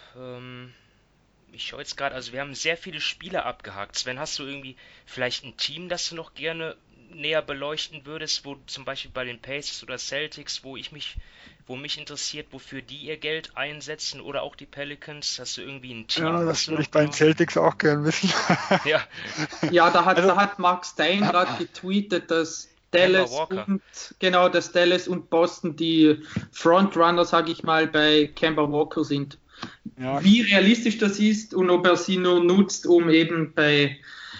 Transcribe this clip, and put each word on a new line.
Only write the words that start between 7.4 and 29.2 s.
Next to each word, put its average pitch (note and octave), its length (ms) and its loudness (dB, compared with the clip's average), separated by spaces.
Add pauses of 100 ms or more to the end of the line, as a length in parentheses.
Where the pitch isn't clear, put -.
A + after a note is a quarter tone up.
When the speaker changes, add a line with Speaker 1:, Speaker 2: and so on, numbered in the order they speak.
Speaker 1:
beleuchten D3 640 -10
würdest, D3+ 400 -8
wo C#3 120 -12 (100)
zum C#3 180 -14
Beispiel C3+ 260 -10
bei B2+ 120 -8
den A#2+ 160 -12
Pacers - 420 -10
oder B2+ 160 -12
Celtics, D3 680 -10
wo C3+ 140 -14
ich - 140 -14
mich - 260 -12 (520)
wo B2+ 60 -10
mich D3 240 -10
interessiert, D3 520 -12
wofür C3+ 300 -16
die B2 160 -18
ihr D3 200 -12
Geld D#3 380 -8
einsetzen C#3+ 640 -10
oder C#3 220 -8
auch C#3+ 140 -10
die C#3+ 100 -20
Pelicans. C#3+ 760 -12
Hast B2 160 -10
du A#2 60 -12
irgendwie B2+ 320 -14
ein A2+ 140 -14
Team, D#3+ 180 -2
Speaker 2:
Ja, D#3+ 140 0
das E3+ 80 0
Speaker 1:
was D#3+ 200 -2
Speaker 2:
würde D#3+ 80 -4
Speaker 1:
noch D3+ 60 -2
Speaker 2:
ich D3 100 -4
bei D#3 100 4
den D3+ 100 2
Speaker 1:
genau - 60 -6
Speaker 2:
Celtics D#3 400 4
auch E3 200 2
gern D3 260 2
wissen. E3 280 0 (260)
<laughs> - 280 0
Speaker 1:
Ja. D3+ 160 2 (720)
Speaker 3:
Ja, F3 200 6
da F3 120 4
hat, F3+ 140 4
Speaker 2:
Also F#3 120 6
Speaker 3:
da F3+ 60 4
hat G3 220 2
Mark F3+ 280 2
Stein F3+ 360 0
Speaker 2:
Ja. G3 100 2
Speaker 3:
grad F3+ 280 0
getweetet, F#3 720 -2
dass D#3+ 380 -2 (220)
Speaker 1:
Kemba F3+ 160 6
Speaker 3:
Dallas F#3 240 4
Speaker 1:
Walker. F#3 360 -6
Speaker 3:
und, G3 140 -2 (360)
genau, F3+ 320 4
dass F3 220 0
Dallas F3 360 4
und F3+ 220 -6
Boston E3+ 460 0
die D#3 480 4 (280)
Frontrunner, F3 720 4
sag E3 240 2
ich E3 140 -6
mal, D#3+ 240 2
bei D3+ 500 4
Kemba D3+ 360 0
Walker D3+ 320 0
sind. C#3+ 340 -6 (600)